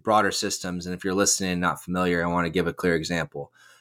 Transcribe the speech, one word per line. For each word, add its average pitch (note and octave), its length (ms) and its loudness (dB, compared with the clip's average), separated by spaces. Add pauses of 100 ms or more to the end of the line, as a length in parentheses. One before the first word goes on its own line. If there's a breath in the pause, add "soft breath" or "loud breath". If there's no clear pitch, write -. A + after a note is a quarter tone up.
broader G#2 280 4
systems. F2+ 540 -4
And F2+ 100 -6
if - 80 -12
you're F#2 200 0
listening F#2+ 300 0
and F2 80 -2
not E2+ 220 -2
familiar, F2+ 400 2
I F2 80 0
wanna F2 200 0
give E2+ 160 0
a E2 140 -4
clear F2 140 2
example. D#2 560 -4 (300 soft breath)